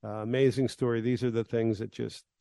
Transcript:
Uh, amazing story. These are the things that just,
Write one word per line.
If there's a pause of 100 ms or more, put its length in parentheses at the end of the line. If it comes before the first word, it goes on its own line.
Uh,
amazing
story.
These
are
the
things
that
just, (160)